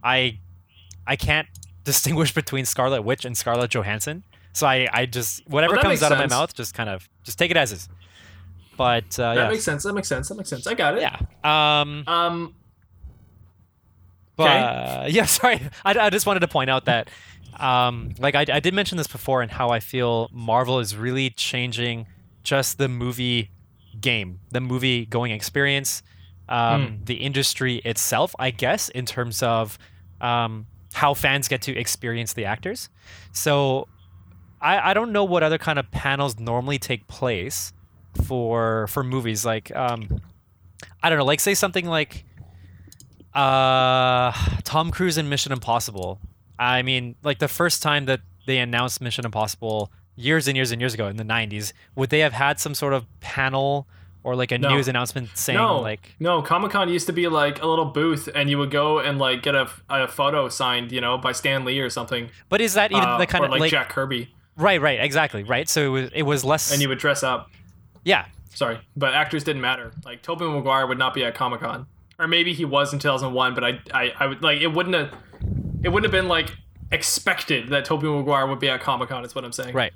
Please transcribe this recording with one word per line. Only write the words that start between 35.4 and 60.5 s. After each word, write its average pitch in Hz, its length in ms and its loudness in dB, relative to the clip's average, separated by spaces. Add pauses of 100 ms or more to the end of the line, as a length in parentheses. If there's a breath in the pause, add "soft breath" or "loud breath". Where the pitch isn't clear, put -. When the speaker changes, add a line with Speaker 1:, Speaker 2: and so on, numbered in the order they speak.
Speaker 1:
other 156 140 2
kind 151 220 0
of 131 120 -6
panels 139 480 -2
normally 123 380 -2
take - 300 -6
place 117 640 -4 (520)
for, 113 600 0
for 139 160 -2
movies. 117 420 -2
Like, 110 300 -4
um, 120 460 -4 (800 loud breath)
I 165 60 4
don't 160 100 4
know, 139 60 4
like, 147 160 4
say 202 120 4
something 185 320 0
like, 160 400 -2 (1080 loud breath)
uh, 131 960 4 (320 loud breath)
Tom 160 280 0
Cruise 175 260 0
in 151 120 -2
Mission 139 220 -2
Impossible. 113 680 -2 (380)
I 127 240 2
mean, 123 420 -2
like, 143 160 -2
the 147 100 0
first - 340 0
time 147 220 0
that 131 160 0 (240)
they 131 140 2
announced 120 420 -2
Mission 120 240 -6
Impossible 107 640 -4 (240 soft breath)
years 139 320 2
and 135 80 0
years 131 160 0
and 117 100 -4
years 123 120 -2
ago 110 140 -4
in 101 100 -6
the 110 80 -6
nineties, 107 480 -2 (220 soft breath)
would 131 140 -2
they 151 100 4
have 151 120 4
had 139 300 0
some 147 120 -4
sort 139 200 0
of 127 120 0 (140)
panel 135 680 -2 (360 soft breath)
or, 127 120 -2
like, 127 160 -2
a 120 60 0
Speaker 2:
No. 143 120 2
Speaker 1:
news 139 180 2
announcement 123 500 -4
saying, 123 220 0
Speaker 2:
No. 180 220 2
Speaker 1:
like 107 380 -8
Speaker 2:
No, 165 220 2
Comic-Con 190 480 0
used 175 180 0
to 180 60 -2
be, 170 140 2
like, 147 340 0
a 160 60 0
little 160 180 2
booth, 147 480 0
and 143 160 2
you 143 80 2
would 143 140 0
go 151 280 2
and, 139 200 -2
like, 127 240 2
get 143 100 2
a, 131 160 2 (200)
a 135 180 0
photo 143 420 0
signed, 123 420 -2